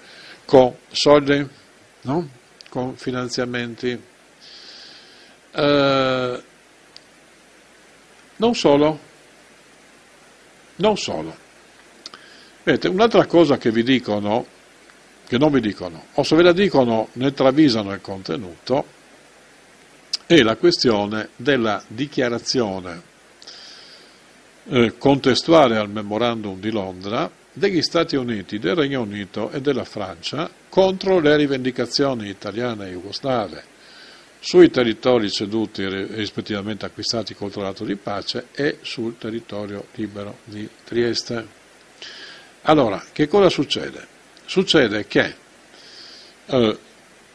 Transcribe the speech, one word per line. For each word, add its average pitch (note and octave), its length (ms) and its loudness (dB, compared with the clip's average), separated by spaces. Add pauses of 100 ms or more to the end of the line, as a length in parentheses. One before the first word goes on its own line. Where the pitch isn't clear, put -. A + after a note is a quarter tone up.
(460)
con B2+ 300 6 (160)
soldi, C#3+ 540 4 (560)
no? D3 280 -4 (400)
Con B2+ 260 -8
finanziamenti. B2 1040 -6 (1500)
Eh, C3+ 880 0 (1900)
non A#3 200 0
solo, D3+ 440 4 (1800)
non G3+ 200 0
solo. D#3+ 440 -8 (1200)
Vedete, D#3 240 0
un'altra F#3 380 4
cosa D3+ 320 4
che A#2 140 0
vi A#2 120 2
dicono, A2+ 640 0 (840)
che B2 100 -2
non D3+ 140 4
vi C3+ 80 4
dicono, F2+ 540 -8
o C#3+ 100 0
se D#3 120 0
ve E3+ 80 6
la F3 100 8
dicono C3 600 2
ne C3+ 200 -2
travisano C3 580 4
il G2 80 -8
contenuto, F#2+ 840 -6 (1400)
è E3 160 8
la A2 140 4
questione G#2+ 800 0
della A#2 500 -2
dichiarazione, A2+ 1160 -4 (1700)
eh, A#2+ 280 0
contestuale C#3 760 4
al G#2+ 140 -4
memorandum G#2 720 -4
di A2 100 -6
Londra G2+ 580 -6 (220)
degli F3 300 -2
Stati E3 340 -2
Uniti, A2 440 -6
del F#3 160 -2
Regno C#3 260 -2
Unito G#2 500 -8
e D#3 80 -8
della C3 240 -2
Francia G2+ 640 -10 (200)
contro F#3+ 500 2
le D3 160 4
rivendicazioni C3 920 -2
italiane G#2 580 -8
e F#2 40 -12
jugoslave G2+ 720 -6 (760)
sui F3 300 8
territori A#2 600 2
ceduti G#2 540 -4
e G2 280 -6
rispettivamente G#2 720 -8
acquistati G#2+ 480 -6
col G2+ 180 -10
trattato G2 320 -8
di G2+ 140 -4
pace G2+ 560 -8
e D3 280 -6
sul A#2 360 -8
territorio G#2 800 -10
libero G2+ 500 -10
di G#2 220 -14 (180)
Trieste. A#2 760 -4 (1000)
Allora, B2 480 2
che D3+ 160 0
cosa G3 220 6
succede? - 580 -6 (380)
Succede B2 600 2
che, G2 300 0 (1080)
eh, A2+ 320 2 (580)